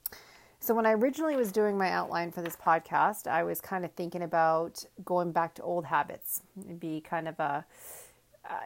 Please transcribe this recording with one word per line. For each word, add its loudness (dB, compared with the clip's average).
So 0
when 4
I 6
originally 2
was 0
doing 2
my 2
outline -2
for -6
this -6
podcast, 2
I 2
was -2
kind -4
of -8
thinking -6
about 2
going 2
back 0
to -14
old -2
habits. -2
It'd -12
be -6
kind -6
of -8
a, -2
uh, -10